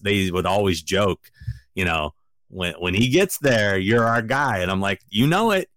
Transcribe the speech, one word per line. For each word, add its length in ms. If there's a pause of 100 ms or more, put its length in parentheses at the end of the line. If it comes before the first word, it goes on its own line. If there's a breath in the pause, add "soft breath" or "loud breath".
they 280
would 140
always 360
joke, 500 (420 loud breath)
you 100
know, 300 (340)
"When, 320
when 140
he 160
gets 300
there, 380
you're 280
our 160
guy." 380
And 120
I'm 100
like, 280
"You 180
know 240
it," 260